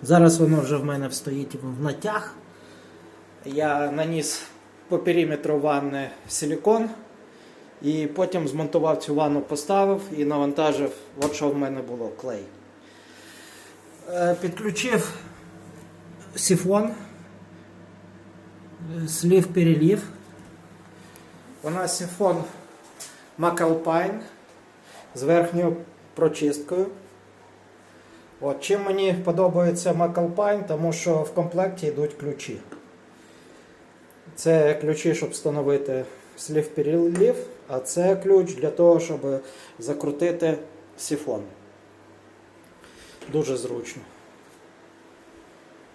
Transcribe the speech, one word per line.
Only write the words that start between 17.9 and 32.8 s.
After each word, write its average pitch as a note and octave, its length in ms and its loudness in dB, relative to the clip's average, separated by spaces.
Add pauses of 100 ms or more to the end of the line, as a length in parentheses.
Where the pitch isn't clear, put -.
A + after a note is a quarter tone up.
е, D#3+ 120 -6
слів-перелів. F3 960 4 (1600)
У D3+ 80 -4
нас F3 280 -4
сифон F3 460 0 (920)
McAlpine E3+ 800 0 (960)
з B2+ 80 -8
верхньою E3+ 540 2 (380)
прочисткою. D3+ 720 0 (1600)
От, C#3 140 -4
чим G3+ 240 0
мені G3 280 2 (120)
подобається F3 680 2
McAlpine, F3 760 0
тому D#3+ 240 0
що E3 220 0
в D#3 200 -2
комплекті F3+ 520 -2
йдуть D3 280 -2
ключі. C#3+ 420 -8 (1800)